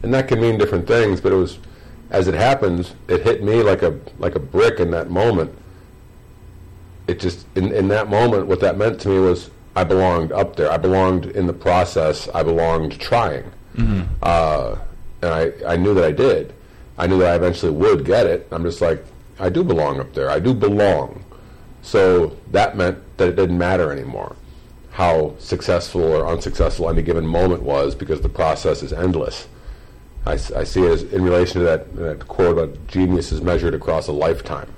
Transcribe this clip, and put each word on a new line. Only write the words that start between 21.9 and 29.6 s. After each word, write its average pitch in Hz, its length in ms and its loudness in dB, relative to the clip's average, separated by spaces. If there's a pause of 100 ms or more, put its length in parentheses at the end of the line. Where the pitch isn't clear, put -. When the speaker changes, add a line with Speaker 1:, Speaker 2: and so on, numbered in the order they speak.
Speaker 1:
that 101 260 0
meant 90 200 0 (200)
that 92 120 2
it 87 60 -2
didn't 90 220 2
matter 87 340 0
anymore 62 440 -10 (560)
how 80 480 0
successful 90 640 -4
or 78 220 2
unsuccessful 82 640 -2
any 82 120 2
given 80 260 -2
moment 87 340 0
was, 69 340 0
because - 260 -4
the - 80 0
process 78 520 0
is 73 120 -8
endless. 82 540 -4 (760)